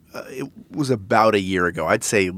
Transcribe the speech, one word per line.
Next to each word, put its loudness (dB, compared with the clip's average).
uh, -12
it -12
was -4
about 2
a 2
year 0
ago, -2
I'd 2
say 2